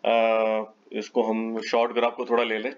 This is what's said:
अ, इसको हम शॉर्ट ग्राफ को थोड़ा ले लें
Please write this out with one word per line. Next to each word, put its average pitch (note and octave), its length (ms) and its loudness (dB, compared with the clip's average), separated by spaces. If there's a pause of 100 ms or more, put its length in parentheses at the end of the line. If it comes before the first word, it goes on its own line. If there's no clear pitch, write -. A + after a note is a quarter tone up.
अ, A2 680 2 (180)
इसको A2 320 -2
हम A2 380 -2
शॉर्ट A#2 300 0
ग्राफ A#2+ 240 0
को B2 100 -6
थोड़ा A#2 180 2
ले A2 140 -2
लें A#2+ 200 -6